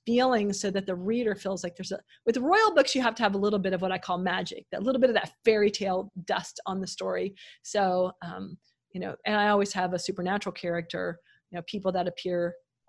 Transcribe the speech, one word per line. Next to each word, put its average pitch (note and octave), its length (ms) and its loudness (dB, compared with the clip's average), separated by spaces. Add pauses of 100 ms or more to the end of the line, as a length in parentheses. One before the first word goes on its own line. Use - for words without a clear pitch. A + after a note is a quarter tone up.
feelings A#3 540 2
so G3+ 120 -2
that G3 160 -2
the F#3 80 -2
reader G#3+ 400 0
feels F#3+ 280 -6
like F3 120 -6
there's F#3 160 -8
a, F#3+ 80 -6 (260)
with A#3 120 2
royal F#4 380 4
books, C#4 200 6
you B3+ 60 2
have A#3 140 2
to A#3+ 80 -2
have G3+ 100 4
a G3 40 0
little G3+ 220 2
bit F#3+ 140 0
of F3 80 -2
what F#3 100 0
I F#3 60 -2
call F3+ 200 -4
magic, F3+ 540 -4
that F#3+ 120 -4
little B3+ 180 2
bit C4 80 6
of A3 60 2
that - 160 0 (140)
fairy G#3+ 260 6
tale F#3+ 400 -2 (140)
dust - 400 -4
on F#3+ 160 -4
the F#3 60 -6
story. F#3 460 -4 (300)
So, F#3 480 2 (100)
um, F3+ 360 -12 (340)
you F3+ 80 -8
know, - 160 -6 (100)
and G#3+ 100 0
I G#3 140 4
always G3+ 240 4
have F3+ 200 -2
a F3 60 -2
supernatural F#3 540 -4
character, E3+ 640 -6 (320)
you F3+ 60 -14
know, E3+ 100 -8
people G3 240 -4
that F3+ 160 -2
appear F3 480 -4 (340)